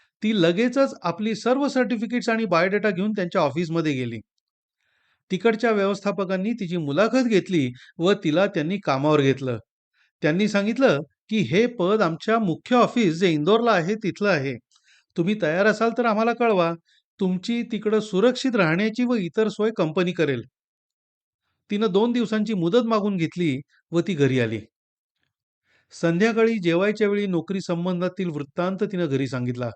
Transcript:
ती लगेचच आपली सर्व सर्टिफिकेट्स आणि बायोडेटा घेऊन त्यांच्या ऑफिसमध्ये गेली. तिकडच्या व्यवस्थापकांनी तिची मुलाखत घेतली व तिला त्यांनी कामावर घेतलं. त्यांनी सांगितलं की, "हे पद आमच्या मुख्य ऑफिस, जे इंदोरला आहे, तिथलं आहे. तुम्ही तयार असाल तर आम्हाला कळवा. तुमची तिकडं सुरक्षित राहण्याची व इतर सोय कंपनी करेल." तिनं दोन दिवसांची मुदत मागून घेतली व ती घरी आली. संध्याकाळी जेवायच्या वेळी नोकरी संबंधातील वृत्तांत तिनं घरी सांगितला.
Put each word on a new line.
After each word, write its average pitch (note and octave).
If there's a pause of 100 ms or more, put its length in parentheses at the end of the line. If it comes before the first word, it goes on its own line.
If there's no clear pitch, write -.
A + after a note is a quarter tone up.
(220)
ती G#3+
लगेचच A#3+
आपली G#3+
सर्व C4
सर्टिफिकेट्स A#3+
आणि A3+
बायोडेटा G3
घेऊन G3
त्यांच्या F#3+
ऑफिसमध्ये D#3
गेली. A#2+ (1120)
तिकडच्या A3
व्यवस्थापकांनी G3
तिची F#3
मुलाखत G3+
घेतली F3 (260)
व F3
तिला F#3
त्यांनी F#3
कामावर D3
घेतलं. C3 (640)
त्यांनी E3+
सांगितलं G#3 (300)
की, A3
"हे F#3
पद G#3+
आमच्या F3
मुख्य G#3
ऑफिस, G#3+
जे F3+
इंदोरला G3+
आहे, F3+
तिथलं G#3
आहे. C#3 (600)
तुम्ही G#3
तयार F3
असाल A3
तर B3
आम्हाला A3+
कळवा. G#3+ (480)
तुमची F#3+
तिकडं G#3+
सुरक्षित A3+
राहण्याची G#3
व A#3+
इतर G#3+
सोय G#3
कंपनी F3
करेल." C#3+ (1300)
तिनं G#3
दोन A3
दिवसांची A3
मुदत F3+
मागून G#3
घेतली D#3+ (300)
व E3+
ती E3+
घरी C3
आली. A2+ (1300)
संध्याकाळी A3
जेवायच्या G3+
वेळी G3+
नोकरी F#3
संबंधातील F3+
वृत्तांत F3
तिनं F#3
घरी C3+
सांगितला. B2